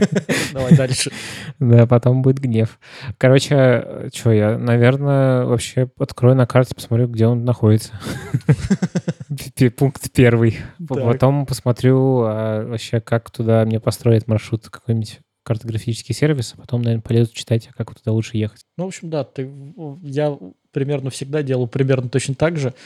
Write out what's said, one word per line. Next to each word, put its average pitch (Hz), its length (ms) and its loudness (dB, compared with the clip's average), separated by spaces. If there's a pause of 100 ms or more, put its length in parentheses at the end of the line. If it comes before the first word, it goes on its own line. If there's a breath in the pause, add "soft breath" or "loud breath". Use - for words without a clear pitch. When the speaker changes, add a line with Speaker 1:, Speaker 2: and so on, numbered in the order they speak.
(220)
Speaker 1:
<laughs> - 320 -4
Давай 131 220 4
дальше. 131 360 2 (480 loud breath)
Speaker 2:
Да, 117 280 6
потом 123 340 2
будет 131 180 2
гнев. 110 400 -2 (380 loud breath)
Короче, 135 380 4
э, 131 560 0
чё, - 200 0
я, 107 260 2
наверное, 127 880 2
вообще 123 520 -2
открою - 380 2
на 127 100 4
карте, 127 300 2
посмотрю, 120 320 -2
где 113 200 2
он 120 180 0
находится. 110 520 2
<laughs> - 1600 -4
Пи-, 127 140 4
пункт - 420 -2
первый. 117 460 4 (280 loud breath)
П-, 131 100 -8
Speaker 1:
Так. 135 100 -4
Speaker 2:
потом 135 400 2
посмотрю, 127 800 0
а, 110 400 -2
вообще, 117 340 -4
как - 320 -4
туда 113 320 2
мне 110 160 0
построить 113 480 2
маршрут, 110 420 -2
какой-нибудь - 500 -6 (240)
картографический 113 680 -6
сервис, 147 420 -2
а - 60 -20
потом, 120 200 -4
наверное, 117 200 -2
полезу 117 320 0
читать, - 380 -4
а - 60 -20
как - 180 -10
туда - 160 -6
лучше 110 260 -2
ехать. 107 240 -6 (160)
Speaker 1:
Ну, 170 60 -6
в 190 60 -6
общем, 175 200 -14
да, 151 140 -4
ты 131 240 -10
в, 143 480 -16
в, 180 100 -20
я 143 320 -4 (340)
примерно 139 380 -4
всегда 139 320 -6
делал 127 240 -2
примерно 131 420 -2
точно 131 280 -4
так 165 220 -2
же. 131 180 -4 (100)